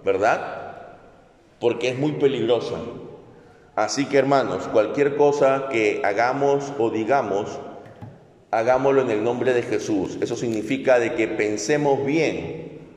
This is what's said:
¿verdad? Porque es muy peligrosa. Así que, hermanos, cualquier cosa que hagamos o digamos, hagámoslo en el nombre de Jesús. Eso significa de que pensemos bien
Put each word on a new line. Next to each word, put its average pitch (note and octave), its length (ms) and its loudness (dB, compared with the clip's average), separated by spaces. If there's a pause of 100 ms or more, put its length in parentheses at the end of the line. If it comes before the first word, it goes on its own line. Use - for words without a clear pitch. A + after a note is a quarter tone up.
¿verdad? - 920 -2 (640)
Porque A#2+ 280 0
es B2+ 100 -4
muy D3 140 -2
peligrosa. A#2 640 0 (1000)
Así G#2+ 300 -2
que, C#3 120 2
hermanos, C3 500 2
cualquier C#3 480 2
cosa C3+ 540 4
que G#2+ 340 2
hagamos C#3 720 0
o A2+ 120 2
digamos, A2 680 0 (920)
hagámoslo B2+ 520 4
en A#2+ 80 0
el G#2 120 0
nombre B2 300 0
de A#2+ 100 2
Jesús. G2 580 -2
Eso A#2 160 -4
significa B2 600 0
de A#2 160 -2
que A2 140 0
pensemos C3+ 760 0
bien - 720 -4 (180)